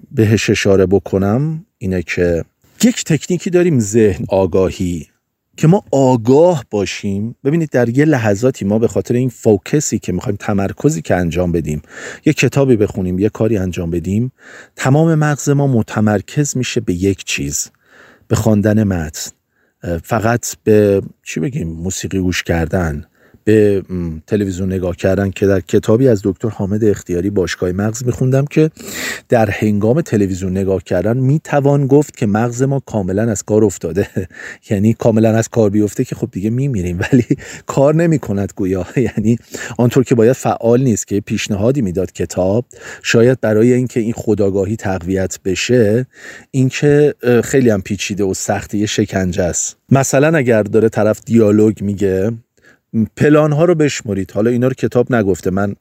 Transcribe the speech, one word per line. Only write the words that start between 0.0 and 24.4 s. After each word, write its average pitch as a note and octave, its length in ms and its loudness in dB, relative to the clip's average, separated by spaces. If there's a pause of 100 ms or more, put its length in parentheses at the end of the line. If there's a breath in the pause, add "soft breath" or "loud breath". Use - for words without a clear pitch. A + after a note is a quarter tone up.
بهش A2 380 2
اشاره F#2+ 360 4
بکنم G#2 800 -2 (120)
اینه F#2 240 -4
که E2+ 420 -2 (380)
یک B3 220 2
تکنیکی E3+ 460 -2
داریم، F3 300 2
ذهن G#2 480 2
آگاهی، F2+ 760 -2 (500)
که D#3+ 100 0
ما G3 240 4
آگاه C3+ 800 4
باشیم. G#2 760 -4
ببینید D#3 260 -2
در A#2+ 180 2
یه C3 160 2
لحظاتی A#2 600 0
ما G#2 140 2
به A2+ 100 2
خاطر A2 260 -2
این B2+ 140 0
فوکسی A#2 680 0
که - 140 -6
می‌خوایم، G2+ 280 -4
تمرکزی G2 600 -2
که - 120 -2
انجام F2 380 0
بدیم، D2+ 300 -4 (420 loud breath)
یه D#3+ 80 2
کتابی C3+ 440 2
بخونیم، F#2 420 -2
یه G#2 100 0
کاری A2 280 -2
انجام F2+ 340 -4
بدیم، G2 420 -4 (440 loud breath)
تمام D#3 380 2
مغز D3+ 340 0
ما C#3+ 180 2
متمرکز A2 880 0
می‌شه B2 240 -4
به G2+ 140 -2
یک F#2+ 300 -2
چیز، - 460 -6 (580 soft breath)
به G#2 80 0
خواندن G#2+ 480 2
متن، E2+ 460 -4 (520)
اه، E2+ 160 -6
فقط A2+ 480 -2 (180)
به G#2 380 4 (200)
چی - 180 -10
بگیم، C3+ 280 -6
موسیقی E2+ 520 -6
گوش F2+ 220 -2
کردن، E2 640 -2 (380 soft breath)
به، G#2 440 4
م، E2+ 380 -6
تلویزیون F#2+ 460 -2